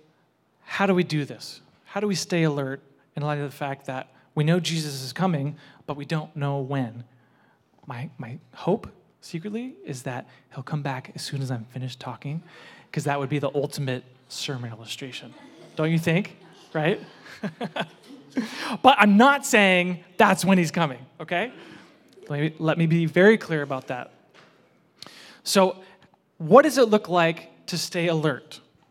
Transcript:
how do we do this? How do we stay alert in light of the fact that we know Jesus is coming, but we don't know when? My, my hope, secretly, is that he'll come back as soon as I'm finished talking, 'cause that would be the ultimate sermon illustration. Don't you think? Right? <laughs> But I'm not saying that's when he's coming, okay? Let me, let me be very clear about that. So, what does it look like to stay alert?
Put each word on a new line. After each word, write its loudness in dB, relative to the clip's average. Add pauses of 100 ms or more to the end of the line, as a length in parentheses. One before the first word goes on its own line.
(640)
how -2
do 4
we 2
do -2
this? -16 (240)
How -10
do -4
we -2
stay 0
alert -2 (360)
in -6
light -2
of -6
the -18
fact -8
that -10 (240)
we 2
know 4
Jesus -6
is -12
coming, -2 (280)
but -8
we -12
don't -6
know -4
when? -6 (840)
My, -10 (100)
my -12 (160)
hope, -2 (340)
secretly, -10 (100)
is -10
that -8 (260)
he'll -12
come -6
back -8
as -12
soon -8
as -6
I'm -6
finished -12
talking, -10 (520)
'cause -4
that 0
would -4
be -2
the -2
ultimate -4 (240)
sermon -8
illustration. -14 (400)
Don't 0
you 4
think? 0 (360)
Right? 0 (420)
<laughs> -8
But 8
I'm 8
not 6
saying 4 (140)
that's 4
when 6
he's 2
coming, -2 (160)
okay? -6 (760)
Let -4
me, -2
let 0
me 2
be 2
very 6
clear -4
about -8
that. -10 (1300)
So, 4 (640)
what 8
does 2
it 6
look 2
like 0 (200)
to -2
stay -4
alert? -2 (300)